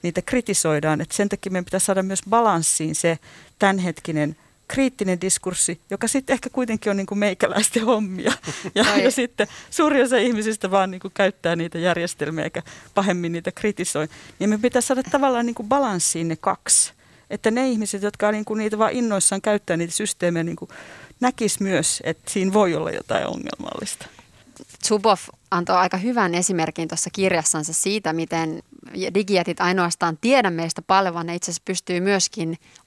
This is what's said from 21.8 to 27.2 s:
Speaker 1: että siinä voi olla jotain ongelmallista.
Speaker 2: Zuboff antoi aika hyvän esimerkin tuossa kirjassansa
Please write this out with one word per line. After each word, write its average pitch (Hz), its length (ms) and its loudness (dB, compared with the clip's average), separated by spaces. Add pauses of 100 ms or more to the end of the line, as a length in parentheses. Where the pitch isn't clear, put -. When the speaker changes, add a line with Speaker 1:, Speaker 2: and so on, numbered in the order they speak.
Speaker 1:
että - 260 -6
siinä 190 220 0
voi 196 220 4
olla 160 160 -4
jotain - 360 -2
ongelmallista. - 800 -8 (840)
Speaker 2:
Zuboff 208 400 2 (220)
antoi 180 260 2
aika 185 200 2
hyvän 202 380 0
esimerkin 165 540 -2
tuossa 160 220 -6
kirjassansa 165 640 0